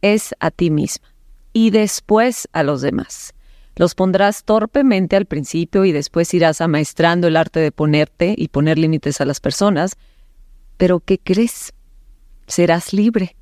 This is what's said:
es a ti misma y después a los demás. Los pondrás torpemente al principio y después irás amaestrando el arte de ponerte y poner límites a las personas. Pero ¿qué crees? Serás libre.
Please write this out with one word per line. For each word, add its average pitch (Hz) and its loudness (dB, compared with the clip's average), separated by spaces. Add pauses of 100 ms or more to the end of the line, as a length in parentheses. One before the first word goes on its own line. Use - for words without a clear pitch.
es 208 0
a 160 -2
ti 170 -2
misma - -4 (480)
y 226 4
después 214 0
a 160 0
los 139 -2
demás. - -6 (400)
Los 170 0
pondrás 190 0
torpemente 214 2
al - 2
principio 160 -2
y 185 4
después 151 -2
irás 165 2
amaestrando 170 0
el 160 2
arte 160 -2
de 151 0
ponerte 151 0
y 160 -6
poner 151 0
límites 156 -2
a 139 0
las 139 -4
personas. 190 -2 (800)
Pero 180 2
¿qué - -2
crees? - -4 (760)
Serás 175 0
libre. 208 0